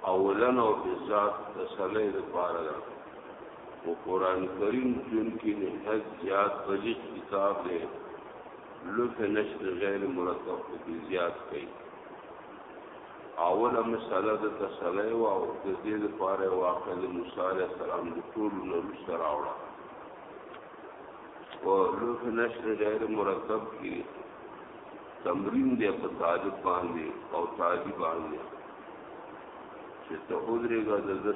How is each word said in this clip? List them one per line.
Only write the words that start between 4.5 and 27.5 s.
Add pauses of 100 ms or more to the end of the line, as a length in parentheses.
کریم (200)
جن (100)
کی
نهایت (180)
زیاد (140)
بلیغ (160)
کتاب (100)
دے، (1120)
لطف
نشر (160)
غیر (120)
مرتب
کو
بھی (140)
زیاد (160)
کئی. (1800)
اوله
مسئله (120)
د (140)
تسلی
و
او (220)
د (180)
دې
لپاره (160)
واقع
د (120)
موسی
علیه
السلام (120)
د (140)
ټولو (120)
نه
وروسته (100)
راوړه. (2000)
په (260)
لطف (180)
نشر (160)
غیر (160)
مرتب (140)
کې (1300)
تمرین (100)
دی (120)
په (100)
طالب (120)
باندې (280)
او (160)